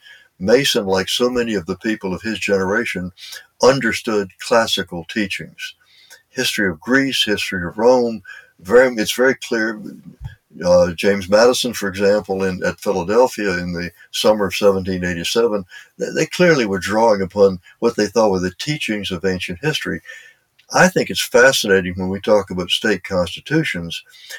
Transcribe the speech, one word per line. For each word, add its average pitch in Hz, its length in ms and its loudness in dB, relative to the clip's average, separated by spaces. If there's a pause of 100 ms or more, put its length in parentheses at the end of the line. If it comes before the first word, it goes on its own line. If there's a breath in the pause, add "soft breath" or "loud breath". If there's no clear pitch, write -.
(380 loud breath)
Mason, 120 480 2
like 95 240 -2
so - 180 0
many 120 280 -2
of 90 100 -4
the 92 120 -6
people 104 360 -4
of 85 80 -8
his 110 160 -6
generation, 95 720 -2 (520 loud breath)
understood 117 760 0
classical 98 680 -2
teachings. - 680 -8 (560 soft breath)
History 107 400 -2
of 80 100 -8
Greece, 135 460 0
history 95 420 -4
of 82 120 -12
Rome, 117 420 4 (380 loud breath)
very, 123 380 4
it's 107 180 -2
very 127 180 2
clear. 113 480 -4 (800 loud breath)
Uh, 87 300 4
James 98 360 0
Madison, 120 440 4
for 101 160 -6
example, 98 540 0
in, 95 200 -2
at 92 160 -4
Philadelphia 101 800 0
in 87 160 -6
the 87 160 -6 (220 soft breath)
summer 107 340 2
of 87 100 -4
seventeen 95 480 0
eighty-seven, 90 600 -2 (320 loud breath)
they, - 180 -6
they 156 120 0
clearly 156 400 2
were 98 100 -2
drawing 104 460 2
upon 95 360 2 (200 soft breath)
what 117 160 0
they 104 100 2
thought 110 240 2
were 92 100 0
the 92 200 -2
teachings 107 500 -6
of 92 160 -6
ancient 92 380 -4
history. 92 360 -4 (720 loud breath)
I 277 160 4
think 156 220 0
it's - 160 -4
fascinating 95 720 4
when 92 140 -4
we 98 120 -6
talk 104 300 2
about 90 180 -6
state 104 340 -2
constitutions, 90 1000 -4 (360 loud breath)